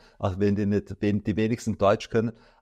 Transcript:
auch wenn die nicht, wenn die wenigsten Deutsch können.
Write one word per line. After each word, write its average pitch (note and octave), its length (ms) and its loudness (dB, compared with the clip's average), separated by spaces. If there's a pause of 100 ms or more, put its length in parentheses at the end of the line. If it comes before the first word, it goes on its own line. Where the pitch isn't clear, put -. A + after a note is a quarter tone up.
(180)
auch G2 200 -4
wenn G2+ 160 2
die G2+ 120 0
nicht, G2+ 340 -2
wenn G#2 240 0
die F#2+ 120 0
wenigsten A2 420 -2
Deutsch G#2 320 2
können. A2+ 220 0 (300)